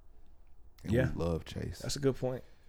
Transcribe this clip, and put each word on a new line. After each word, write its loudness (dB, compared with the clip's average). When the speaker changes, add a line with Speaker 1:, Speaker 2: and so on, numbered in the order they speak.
Speaker 1:
And 2
Speaker 2:
Yeah. 6
Speaker 1:
we 0
love 2
Chase. -4
Speaker 2:
That's -2
a -4
good 4
point. -2